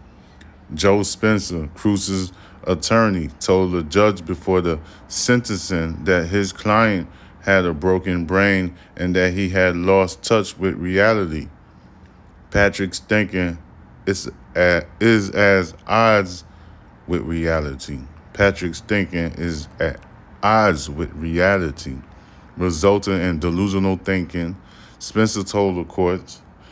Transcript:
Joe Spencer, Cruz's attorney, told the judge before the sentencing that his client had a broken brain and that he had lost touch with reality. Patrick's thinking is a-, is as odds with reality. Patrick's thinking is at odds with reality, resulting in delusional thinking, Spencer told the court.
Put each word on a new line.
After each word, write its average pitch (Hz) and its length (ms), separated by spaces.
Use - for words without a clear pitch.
Joe 98 300
Spencer, 95 720
Cruz's 95 580
attorney, 95 640
told 92 320
the 87 100
judge 92 420
before 90 360
the 85 180
sentencing 85 960
that 87 240
his 98 240
client 107 560
had 95 240
a 85 100
broken 90 500
brain 92 520
and 90 200
that 92 160
he 95 160
had 92 260
lost 92 480
touch 107 360
with 92 180
reality. 90 720
Patrick's 98 480
thinking 90 580
is 95 240
a-, 87 300
is 110 300
as 98 440
odds 104 560
with 85 140
reality. 78 760
Patrick's 90 480
thinking 87 580
is 78 280
at 80 200
odds 101 480
with 73 260
reality, 82 840
resulting 95 640
in 85 200
delusional 95 560
thinking, 90 600
Spencer 107 420
told 98 340
the 87 80
court. 90 540